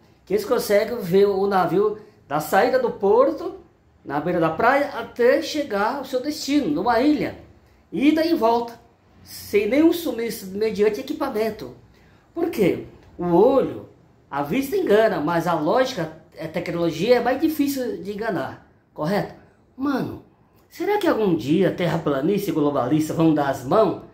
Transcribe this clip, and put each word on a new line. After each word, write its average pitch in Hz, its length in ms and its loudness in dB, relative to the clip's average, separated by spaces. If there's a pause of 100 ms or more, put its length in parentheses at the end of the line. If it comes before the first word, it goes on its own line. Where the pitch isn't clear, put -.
(240)
que 185 100 -6
eles 208 100 0
conseguem 208 540 0
ver 196 280 4
o 196 200 0
navio 196 520 0 (280)
da 147 140 -2
saída 254 400 2
do - 100 -2
porto, 311 640 2 (500)
na 143 160 -4
beira 170 200 0
da 160 100 2
praia, 269 400 2
até 240 500 2
chegar 247 560 -4
ao 269 80 -8
seu 254 160 -4
destino, 285 480 -2
numa 180 320 2
ilha. 269 380 0 (540)
Ida 302 340 4
e 339 80 2
volta, 233 440 0 (440)
sem - 460 -2
nenhum 311 240 4
sumiço 233 560 -6
mediante 208 520 0
equipamento. 214 760 -6 (580)
Por 339 160 -2
quê? 151 360 0 (300)
O 175 100 -6
olho, 214 640 2 (400)
a 143 140 -4
vista 269 340 -2
engana, 220 440 2
mas 165 260 -2
a 175 80 0
lógica, 175 580 -2 (260)
a 156 100 -10
tecnologia 170 680 0
é 233 40 2
mais 269 200 0
difícil 269 640 -2
de 196 100 -10
enganar, 190 560 -8 (240)
correto? 175 420 -4 (420)
Mano, 254 480 -6 (440)
será 403 300 -2
que 349 80 0
algum 214 300 2
dia 156 340 0
terraplanista 160 800 -2
e - 20 -2
globalista 147 600 0
vão 160 180 4
dar 143 160 0
as 131 160 -4
mãos, 175 380 2 (120)